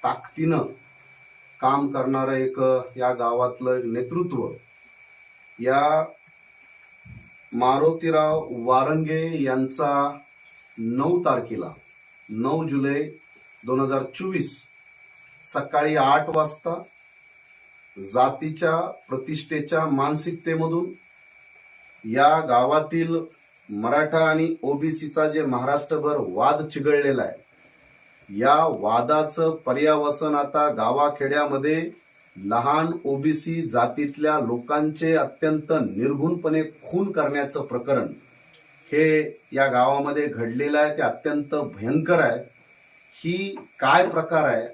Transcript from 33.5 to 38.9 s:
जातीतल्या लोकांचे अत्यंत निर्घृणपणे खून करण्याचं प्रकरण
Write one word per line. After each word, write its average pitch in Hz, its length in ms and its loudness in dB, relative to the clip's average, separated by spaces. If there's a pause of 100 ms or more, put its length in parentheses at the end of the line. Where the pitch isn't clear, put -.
जातीतल्या 143 800 0
लोकांचे 151 760 0
अत्यंत 156 540 -2
निर्घृणपणे 151 920 0
खून 185 500 -4
करण्याचं 143 500 -2
प्रकरण 123 440 -2 (840)